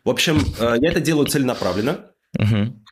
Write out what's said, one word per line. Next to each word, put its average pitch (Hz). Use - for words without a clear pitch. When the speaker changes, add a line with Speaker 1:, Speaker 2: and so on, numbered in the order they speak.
Speaker 1:
В 110
общем, 151
э, 117
я 160
это 165
делаю 147
целенаправленно. 123
Speaker 2:
Мгм. 107